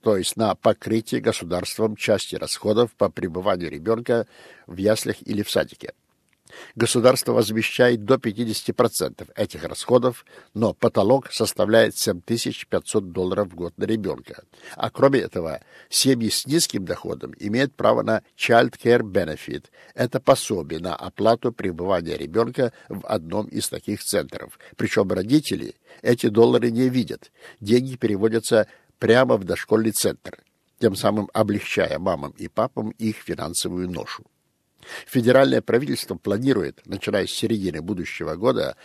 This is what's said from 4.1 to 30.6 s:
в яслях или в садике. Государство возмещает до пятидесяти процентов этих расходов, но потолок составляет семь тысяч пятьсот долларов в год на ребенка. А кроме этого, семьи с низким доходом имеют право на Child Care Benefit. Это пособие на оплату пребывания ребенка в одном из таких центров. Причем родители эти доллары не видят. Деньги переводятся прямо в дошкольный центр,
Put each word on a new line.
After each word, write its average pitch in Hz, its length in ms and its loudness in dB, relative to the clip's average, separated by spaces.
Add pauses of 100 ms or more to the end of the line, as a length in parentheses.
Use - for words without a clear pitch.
в 87 100 -16
яслях 107 460 0
или 104 200 -4
в - 80 -6
садике. - 440 -4 (800)
Государство 123 560 4
возмещает 113 720 2
до 131 140 4
пятидесяти 110 540 -4
процентов - 640 -2
этих 82 300 -6
расходов, 123 600 0 (280)
но 104 220 0
потолок 117 580 2
составляет 107 640 2
семь 90 240 -2
тысяч - 460 -6
пятьсот 92 460 -2
долларов 95 360 -2
в 87 60 -18
год 85 240 -8
на 101 60 -2
ребенка. 95 600 -6 (320)
А 113 140 -4
кроме 135 300 2
этого, 82 400 -6 (280)
семьи 120 400 2
с - 180 -4
низким 131 380 0
доходом - 540 -8
имеют 120 360 -2
право 113 280 0
на 107 200 0 (140)
Child 120 460 4
Care 120 200 4
Benefit. 90 640 -4 (280)
Это 123 260 -2
пособие 82 600 0
на 87 140 -6
оплату 110 580 0
пребывания 87 640 -4
ребенка 113 560 -2 (160)
в 101 180 -10
одном 87 400 -4
из - 220 -6
таких - 340 -8
центров. - 560 -6 (180)
Причем 104 360 0
родители 95 640 0 (260)
эти 120 260 2
доллары 117 420 6
не 123 180 2
видят. - 440 -4 (280)
Деньги 123 360 2
переводятся 107 680 2 (320)
прямо 123 380 6
в 98 80 -2
дошкольный 110 480 0
центр, - 500 -4 (360)